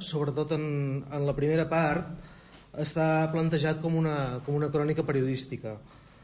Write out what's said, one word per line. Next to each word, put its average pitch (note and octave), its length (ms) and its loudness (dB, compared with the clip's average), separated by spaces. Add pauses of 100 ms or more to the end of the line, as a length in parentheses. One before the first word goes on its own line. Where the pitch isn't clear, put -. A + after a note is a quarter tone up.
sobretot D3 540 -2
en, D#3 100 -2 (380)
en C#3+ 240 -4
la C#3 80 0
primera D#3 340 2
part, E3 380 2 (720)
està D#3 540 2
plantejat D#3 500 2
com E3 160 2
una, C#3+ 460 0
com D3 100 0
una D3 160 0
crònica D3+ 320 2
periodística. C3 720 -2 (480)